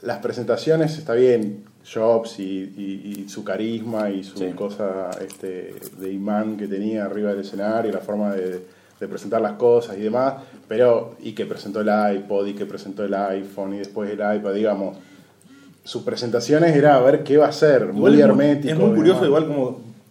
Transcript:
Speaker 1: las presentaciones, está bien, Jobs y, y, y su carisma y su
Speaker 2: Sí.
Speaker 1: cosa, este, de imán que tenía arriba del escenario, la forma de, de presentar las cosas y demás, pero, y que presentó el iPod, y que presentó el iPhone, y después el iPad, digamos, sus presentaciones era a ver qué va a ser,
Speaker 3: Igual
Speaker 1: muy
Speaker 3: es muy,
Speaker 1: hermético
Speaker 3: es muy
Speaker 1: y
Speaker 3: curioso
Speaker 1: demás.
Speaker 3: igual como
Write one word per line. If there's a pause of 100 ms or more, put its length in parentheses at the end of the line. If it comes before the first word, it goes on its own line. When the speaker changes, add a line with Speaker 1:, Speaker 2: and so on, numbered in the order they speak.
Speaker 1:
las
presentaciones,
está
bien, (280)
Jobs
y,
y,
y
su
carisma
y
su
Speaker 2:
Sí.
Speaker 1:
cosa, (160)
este, (240)
de
imán
que
tenía
arriba
del
escenario,
la
forma
de, (360)
de
presentar
las
cosas
y
demás, (320)
pero,
y
que
presentó
el (280)
iPod,
y
que
presentó
el
iPhone,
y
después
el
iPad,
digamos, (840)
sus
presentaciones
era
a
ver
qué
va
a
ser,
Speaker 3:
Igual
Speaker 1:
muy
Speaker 3:
es
muy,
Speaker 1:
hermético
Speaker 3:
es
muy
Speaker 1:
y
Speaker 3:
curioso
Speaker 1:
demás. (160)
Speaker 3:
igual
como (300)